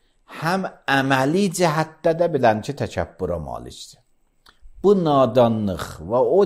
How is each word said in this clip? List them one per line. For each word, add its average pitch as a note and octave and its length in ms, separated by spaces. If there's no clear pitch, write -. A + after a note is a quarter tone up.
həm F3+ 380
əməli C3+ 640
cəhətdə D#3+ 640
də E3+ 160
bilən A2+ 320
ki, C#3+ 100
təkəbbürə F2 680
malikdir. B1 580
Bu G3+ 180
nadanlıq A#2 920
və G2 240
o D3+ 220